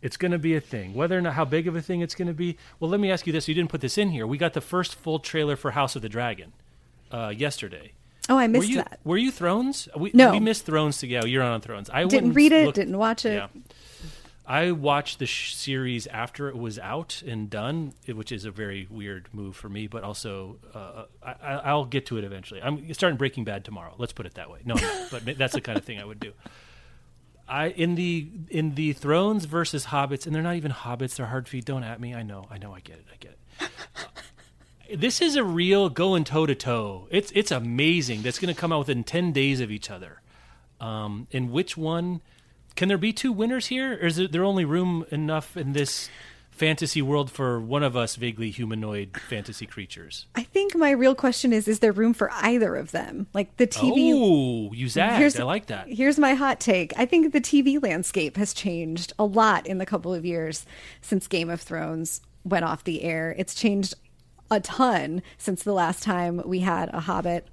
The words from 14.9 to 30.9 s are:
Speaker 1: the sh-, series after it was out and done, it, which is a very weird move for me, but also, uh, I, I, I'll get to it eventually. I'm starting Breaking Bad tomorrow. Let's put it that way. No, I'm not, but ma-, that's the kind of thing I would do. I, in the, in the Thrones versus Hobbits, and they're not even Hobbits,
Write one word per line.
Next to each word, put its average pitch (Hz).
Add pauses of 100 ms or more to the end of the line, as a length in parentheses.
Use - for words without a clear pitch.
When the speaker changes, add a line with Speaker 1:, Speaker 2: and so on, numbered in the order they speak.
Speaker 1:
the 127
sh-, -
series 127
after 123
it 131
was 113
out 127
and 110
done, 131 (120)
it, 117
which 107
is 101
a 110
very 98
weird 101
move 98
for -
me, 104
but 107
also, 98 (180)
uh, 101 (200)
I, 131 (100)
I, 139 (120)
I'll 147
get 127
to 117
it 104
eventually. 98
I'm 151
starting 175
Breaking 131
Bad 101
tomorrow. 90
Let's 120
put -
it -
that 78
way. -
No, -
I'm -
not, 381
but 113
ma-, 131
that's 135
the -
kind 107
of 101
thing 107
I 101
would 107
do. 110 (1160)
I, 143
in 175
the, 170 (200)
in 156
the 151
Thrones 175
versus 151
Hobbits, 139
and 156
they're 156
not 175
even 147
Hobbits, 123